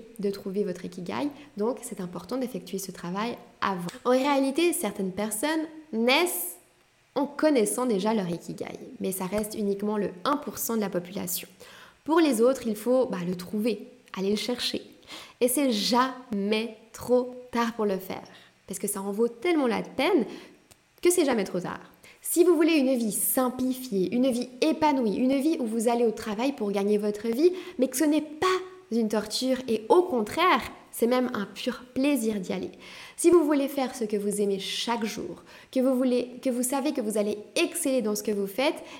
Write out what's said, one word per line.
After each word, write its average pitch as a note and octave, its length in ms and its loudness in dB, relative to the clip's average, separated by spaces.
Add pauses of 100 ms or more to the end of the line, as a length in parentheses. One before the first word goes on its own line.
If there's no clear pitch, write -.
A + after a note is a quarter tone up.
(200)
de G3+ 100 -2
trouver G3 340 -4
votre F3+ 220 -6
ikigai, F#3 420 -6 (300)
donc A3+ 240 -2
c'est - 180 -12
important F3+ 380 -8
d'effectuer G3 400 -6
ce F#3 140 -8
travail G3 460 -6 (220)
avant. F3+ 300 -2 (160)
En B3 60 4
réalité, C4+ 600 4
certaines G3 400 -2
personnes D4 560 -2 (240)
naissent C4 640 2 (600)
en C#4+ 100 2
connaissant B3+ 600 2
déjà G#3+ 280 2
leur F#3+ 160 0
ikigai, - 500 -8 (220)
mais F#3+ 100 -2
ça F#3+ 140 -6
reste G#3 300 -4
uniquement G#3 420 -2
le F#3 140 -2 (120)
un C#4 140 2
pour - 200 -8
cent A3+ 200 -4
de G#3+ 40 0
la G3 80 -2
population. F3+ 600 -6 (560)
Pour D#4+ 160 4
les B3+ 200 4
autres, C4 240 4
il G#3+ 100 -2
faut, B3 300 2
bah, F#3+ 120 -4 (100)
le F3+ 80 -2
trouver, G#3 520 -4 (300)
aller G3 140 0
le G#3 40 2
chercher. - 460 -4 (600)
Et B3 60 6
c'est C4 240 2
jamais G#3+ 1040 0 (160)
trop B3 440 0 (160)
tard A#3 220 0
pour A3 120 -2
le F#3+ 120 0
faire, - 260 -10 (420)
parce F#3+ 140 -10
que G#3+ 80 -4
ça G3 140 -6
en G3+ 100 -6
vaut A3+ 160 2
tellement D4 400 2
la G3 160 0
peine C4+ 420 2 (760)
que F4 80 6
c'est F4 140 4
jamais A#3+ 180 2
trop F#3 160 -4
tard. E3 200 -6 (420)
Si - 220 4
vous E4+ 120 6
voulez E4 180 6
une C4+ 220 4
vie A#3 160 0
simplifiée, B3+ 1000 0
une B3+ 180 4
vie A#3+ 180 -2 (120)
épanouie, D4 540 2
une C4 240 2
vie D#4+ 200 2
où B3 60 -2
vous A3 220 0
allez A#3+ 180 2
au A3 60 4
travail A3 420 -2
pour G#3 180 -4
gagner G3+ 260 2
votre G#3 300 -2
vie, C#4+ 240 4 (260)
mais C4 100 2
que - 100 -4
ce D#4+ 80 4
n'est D4 160 4
pas - 260 -2 (440)
une A3 180 0
torture B3 480 0 (100)
et A3 220 -2
au F4+ 120 8
contraire, D4+ 600 2 (300)
c'est - 160 0
même B3 260 2
un G3+ 120 -4
pur - 380 -6 (100)
plaisir A#3 460 0
d'y F3+ 120 -6
aller. F#3 200 -4 (440)
Si E4+ 140 4
vous E4+ 160 8
voulez C#4 220 2
faire C4 280 -4
ce A#3 80 -6
que G#3+ 140 -2
vous G#3 240 -2
aimez G3 180 0
chaque A3+ 460 -4
jour, - 380 -8 (280)
que C4 80 0
vous B3+ 160 4
voulez, B3 460 0
que C4 80 -2
vous B3 140 0
savez C#4 280 -2
que B3+ 100 -4
vous G#3+ 160 -2
allez G#3 200 0 (180)
exceller C#4 460 0
dans G#3+ 140 0
ce G#3 80 -4
que A3 80 -2
vous G3+ 160 -2
faites C4 360 -2 (160)